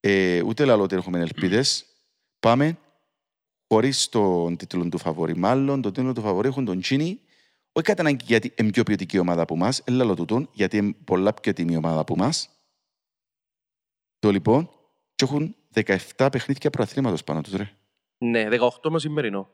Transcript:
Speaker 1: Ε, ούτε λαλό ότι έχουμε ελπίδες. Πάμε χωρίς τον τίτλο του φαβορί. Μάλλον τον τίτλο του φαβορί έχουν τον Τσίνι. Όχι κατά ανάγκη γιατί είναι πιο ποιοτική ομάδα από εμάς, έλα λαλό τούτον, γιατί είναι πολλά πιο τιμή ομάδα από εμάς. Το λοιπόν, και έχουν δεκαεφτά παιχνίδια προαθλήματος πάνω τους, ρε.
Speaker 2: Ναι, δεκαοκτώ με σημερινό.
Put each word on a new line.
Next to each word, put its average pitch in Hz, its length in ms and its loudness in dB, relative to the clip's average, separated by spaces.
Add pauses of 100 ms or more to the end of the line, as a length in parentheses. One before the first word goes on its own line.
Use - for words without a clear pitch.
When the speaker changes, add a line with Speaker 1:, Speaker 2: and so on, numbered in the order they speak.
Speaker 1:
Ε, 92 420 2
ούτε 110 220 0
λαλό 113 180 6
ότι 95 120 0
έχουμε 90 260 -2
ελπίδες. 92 640 -2 (560)
Πάμε 139 380 2 (880)
χωρίς 120 420 2
τον 87 480 0
τίτλο 87 320 -6
του 85 100 -6
φαβορί. 82 380 -4
Μάλλον 135 460 0
τον 101 100 -4
τίτλο 131 200 -2
του 117 80 -4
φαβορί 104 280 0
έχουν 135 160 -4
τον 95 160 -2
Τσίνι. 156 400 -2 (520)
Όχι 165 140 -2
κατά 196 140 2
ανάγκη 147 240 0
γιατί 113 340 2
είναι 107 120 2
πιο 117 120 2
ποιοτική 95 360 0
ομάδα 87 240 2
από 82 120 -2
εμάς, 95 300 0
έλα 123 120 0
λαλό 117 180 2
τούτον, 107 380 -2
γιατί 101 240 -2
είναι 101 160 0 (120)
πολλά 95 300 2
πιο - 180 -4
τιμή 85 240 -2
ομάδα 80 240 0
από 85 140 -4
εμάς. 107 360 -2 (1700)
Το 107 120 4
λοιπόν, 107 400 2 (440)
και - 100 2
έχουν 147 320 -2 (120)
δεκαεφτά - 640 0
παιχνίδια 139 400 -2
προαθλήματος 117 540 -2
πάνω 80 160 -4
τους, 98 120 -10
ρε. 101 240 -6 (420)
Speaker 2:
Ναι, 117 300 0
δεκαοκτώ 123 420 0
με 165 80 -2
σημερινό. 131 560 -4